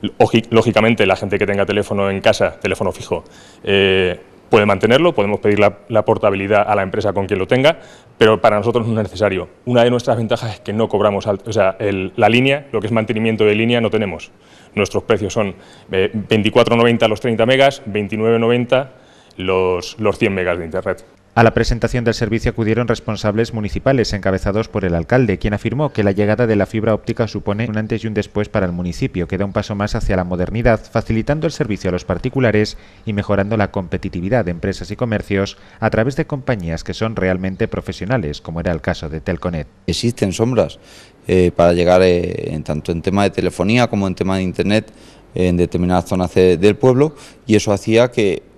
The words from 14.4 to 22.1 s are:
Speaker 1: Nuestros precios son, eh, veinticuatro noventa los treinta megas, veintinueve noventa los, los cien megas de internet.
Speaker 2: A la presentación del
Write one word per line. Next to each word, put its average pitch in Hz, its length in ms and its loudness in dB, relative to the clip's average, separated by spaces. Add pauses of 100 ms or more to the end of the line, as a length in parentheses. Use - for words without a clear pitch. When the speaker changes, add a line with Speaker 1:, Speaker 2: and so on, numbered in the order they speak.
Speaker 1:
Nuestros 98 300 -2
precios 104 300 -2
son, 101 220 -2 (360)
eh, 95 220 0
veinticuatro 110 640 2
noventa 117 320 4
los 107 100 -4
treinta 113 260 0
megas, 135 400 2
veintinueve 107 540 -2
noventa 123 540 0 (420)
los, 92 640 -2
los 104 180 0
cien 104 160 0
megas 90 260 -2
de 85 40 -8
internet. 90 400 -6 (320)
Speaker 2:
A 117 80 6
la 113 100 4
presentación 117 500 -2
del 113 120 0